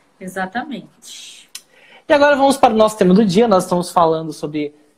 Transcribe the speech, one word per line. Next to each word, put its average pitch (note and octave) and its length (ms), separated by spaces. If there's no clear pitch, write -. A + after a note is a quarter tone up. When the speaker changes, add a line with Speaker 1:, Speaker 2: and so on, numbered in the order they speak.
Speaker 1:
Exatamente. - 1300
Speaker 2:
E - 40
agora C#4+ 240
vamos C4+ 220
para A#3+ 160
o A3 40
nosso G#3+ 200
tema F3+ 160
do G#3+ 100
dia. G#3 240
Nós F#3 160
estamos F3 260
falando D#3+ 440
sobre D3 420